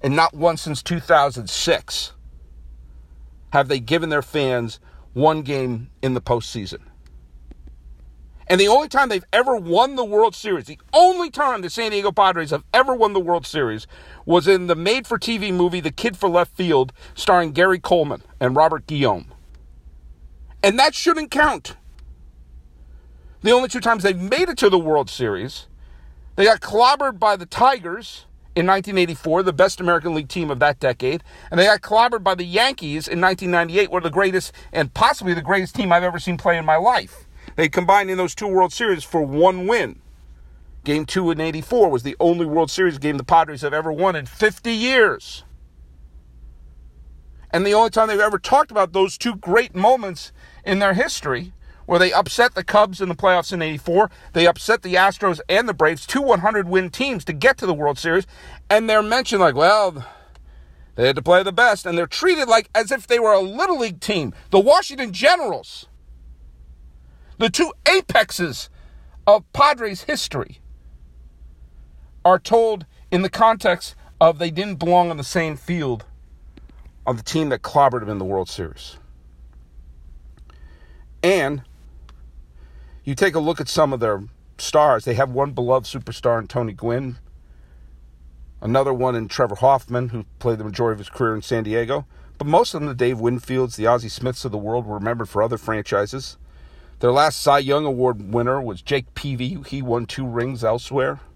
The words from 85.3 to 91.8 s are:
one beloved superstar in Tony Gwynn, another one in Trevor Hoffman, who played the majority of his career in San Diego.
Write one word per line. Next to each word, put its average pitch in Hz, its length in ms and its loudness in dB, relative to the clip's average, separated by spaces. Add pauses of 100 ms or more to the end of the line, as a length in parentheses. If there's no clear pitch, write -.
one 139 220 -2
beloved 123 340 0
superstar 117 540 -4
in 95 80 -12
Tony 117 240 -6
Gwynn, 120 460 -6 (1400)
another 135 320 0
one 127 220 -2
in 113 140 -6
Trevor 110 260 -2
Hoffman, 127 540 0
who 110 180 -10 (140)
played 117 180 -2
the 107 60 -10
majority 110 300 -4
of 101 120 -14
his - 20 -20
career 113 280 -4
in 107 40 -8
San 117 220 -4
Diego. 117 420 -4 (320)